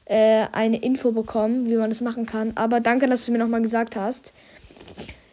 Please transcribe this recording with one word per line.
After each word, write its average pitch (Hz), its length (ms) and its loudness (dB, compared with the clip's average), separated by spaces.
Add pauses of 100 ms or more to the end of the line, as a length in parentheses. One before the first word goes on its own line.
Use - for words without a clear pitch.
äh, 220 480 4
eine 226 260 0
Info 247 340 0
bekommen, 226 580 -2
wie 226 80 2
man 220 120 0
das 226 120 -4
machen 233 240 -4
kann. 220 300 -4
Aber 233 260 0
danke, 240 260 2
dass 254 180 0
du 240 60 -2
mir 233 60 2
noch 233 100 0
mal 226 140 0
gesagt 226 340 -2
hast. 214 380 -6 (1000)